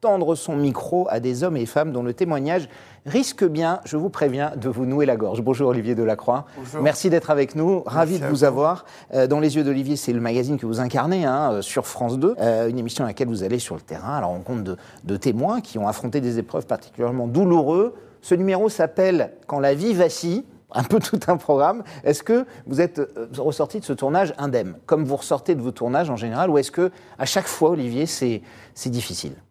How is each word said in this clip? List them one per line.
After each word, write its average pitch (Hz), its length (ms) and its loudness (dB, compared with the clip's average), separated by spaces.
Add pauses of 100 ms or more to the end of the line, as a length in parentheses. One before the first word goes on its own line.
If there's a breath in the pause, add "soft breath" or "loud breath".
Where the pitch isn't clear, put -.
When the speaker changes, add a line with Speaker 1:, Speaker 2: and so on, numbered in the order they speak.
Speaker 1:
tendre 185 340 4
son 151 220 -6
micro 143 520 0
à 117 120 0
des 127 240 -2
hommes 175 100 0
et 117 100 -2
femmes 151 280 0
dont 123 100 -4
le 123 100 -4
témoignage 156 540 -2 (380 loud breath)
risque 208 400 0
bien, 165 400 0
je - 100 -8
vous 165 140 -2
préviens, 143 480 0
de 117 100 -4
vous 127 180 -2
nouer 139 200 2
la 131 100 4
gorge. 107 260 -2
Bonjour 127 280 2
Olivier 120 260 0
Delacroix. 117 500 0 (120 loud breath)
Speaker 2:
Bonjour. 135 240 -8
Speaker 1:
Merci 151 280 2
d'être 160 200 2
avec 143 260 2
nous. 175 300 2
Ravi 160 280 0
Speaker 2:
Merci 180 60 -2
Speaker 1:
de 139 60 -4
Speaker 2:
à 139 40 -2
Speaker 1:
vous 151 60 2
Speaker 2:
vous. 135 80 4
Speaker 1:
avoir. 147 420 2 (280 loud breath)
Euh, 127 140 4
Dans 147 120 2
les 151 160 2
yeux 156 80 2
d'Olivier, 139 320 0
c'est 139 160 -4
le 120 80 2
magazine 120 380 0
que 123 80 -6
vous 113 160 -2
incarnez, 135 420 0
hein, 135 300 2
euh, 101 80 -2
sur - 260 -4
France 123 320 -4
deux, 190 220 2
euh, 113 260 2
une 120 120 -2
émission 120 260 -4
à - 20 -2
laquelle 120 220 -4
vous 104 140 -4
allez 110 160 -2
sur 95 160 -10
le 78 60 -12
terrain 87 360 -8
à - 20 -2
la 95 80 -2
rencontre 92 360 -6
de, 92 120 -6 (300 loud breath)
de 101 100 -2
témoins 139 460 0
qui - 160 -10
ont 101 100 -2
affronté 113 320 -2
des 123 180 -2
épreuves - 280 -4
particulièrement 120 640 -4
douloureuses. 170 680 4 (280 loud breath)
Ce - 140 2
numéro 190 320 2
s'appelle 180 640 2 (160)
Quand 147 120 -2
la 139 140 4
vie 196 200 0
vacille. 175 500 2 (320)
Un 123 80 0
peu 214 160 4
tout - 280 -2
un 175 100 4
programme. 156 460 2 (200 loud breath)
Est-ce - 200 0
que 247 240 2 (180 loud breath)
vous 135 160 -2
êtes, 170 160 0
euh, 117 300 -6 (100)
ressorti 147 420 -2
de - 60 -14
ce 143 80 -4
tournage 151 460 0
indemne, 123 340 -2 (140)
comme 156 180 4
vous 135 120 0
ressortez 151 360 0
de 139 80 -2
vos 123 80 -2
tournages 127 400 -2
en 127 60 -2
général, 117 340 -2
ou 151 80 4
est-ce 139 140 2
que 180 180 2 (300 loud breath)
à 131 60 -2
chaque 185 200 -2
fois, - 240 2
Olivier, 139 380 -2
c'est, 120 340 -2 (320 loud breath)
c'est - 160 -6
difficile - 460 -6 (140)